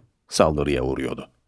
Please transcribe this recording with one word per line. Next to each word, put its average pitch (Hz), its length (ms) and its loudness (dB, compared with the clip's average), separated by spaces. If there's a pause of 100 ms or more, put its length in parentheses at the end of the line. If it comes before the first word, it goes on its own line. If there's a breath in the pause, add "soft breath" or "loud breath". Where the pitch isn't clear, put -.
(280)
saldırıya 73 540 2
uğruyordu. 65 460 -4 (200)